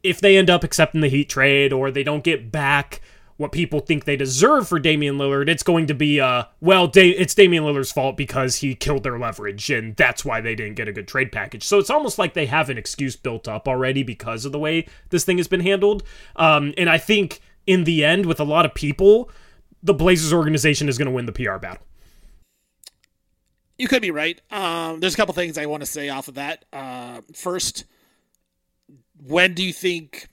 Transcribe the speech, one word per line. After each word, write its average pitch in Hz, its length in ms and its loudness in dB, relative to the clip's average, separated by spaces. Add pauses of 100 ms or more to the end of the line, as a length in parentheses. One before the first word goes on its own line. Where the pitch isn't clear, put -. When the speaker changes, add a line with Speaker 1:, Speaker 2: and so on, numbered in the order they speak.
Speaker 1:
if 185 160 -2
they 196 160 8
end 185 120 6
up 175 140 4
accepting 160 380 2
the 147 80 2
Heat 139 200 0
trade 139 440 2
or 135 180 0
they 139 140 -4
don't 147 180 -2
get 117 300 -2
back 143 480 -2 (380)
what 147 120 -6
people 156 300 -2
think 151 240 -2
they 143 120 -2
deserve 160 520 2
for 170 100 0
Damian 147 400 0
Lillard, 139 300 0
it's 165 160 -2
going 165 240 2
to 147 60 -2
be, 147 260 0
uh, 123 240 0 (160)
well, 180 260 4
Da-, 185 240 8
it's 180 240 0
Damian 175 300 6
Lillard's 143 280 -2
fault 135 240 -2
because 131 400 -4
he 135 180 -4
killed 139 280 -2
their 123 160 -6
leverage, 104 500 -8
and 113 280 -4
that's 127 280 0
why 117 160 -4
they 113 140 -6
didn't 107 220 -10
get 110 120 -8
a 104 40 -10
good 98 160 -12
trade 131 240 -4
package. 104 320 -10
So 202 140 2
it's 196 120 0
almost 294 280 -2
like 180 140 -2
they 156 140 -4
have 143 240 -2
an 120 80 -6
excuse 131 380 -8
built 117 320 -8
up 107 200 -8
already 131 360 -2
because 113 400 -10
of 139 80 -8
the 147 60 -6
way 160 280 -2 (240)
this 175 140 0
thing 180 140 0
has 175 100 -2
been 180 120 0
handled. 196 420 2 (340)
Um, 147 420 2
and 175 100 2
I 160 100 4
think 202 420 0 (260)
in 185 180 4
the 156 200 2
end, 175 220 2
with 165 120 -2
a 151 60 -2
lot 156 200 2
of 143 100 -2
people, 196 540 4 (540)
the 185 100 2
Blazers 160 400 4
organization 151 560 2
is 123 100 -2
gonna 139 120 -2
win 123 160 -4
the 110 60 -10
P 120 140 -6
R 95 120 -4
battle. 92 260 -14 (1900)
Speaker 2:
You - 120 -6
could 254 140 2
be 170 100 -4
right. 156 280 -6 (100)
Um, 170 500 -4
there's 185 140 -2
a - 20 -4
couple 202 180 0
things 165 240 -4
I 151 80 -6
wanna 147 180 -8
say 143 260 -8
off 135 180 -10
of 127 80 -18
that. 143 360 -10
Uh, 127 480 -14 (140)
first, - 500 -6 (1400)
when 175 280 2
do 180 80 -6
you 185 100 -4
think 170 600 -8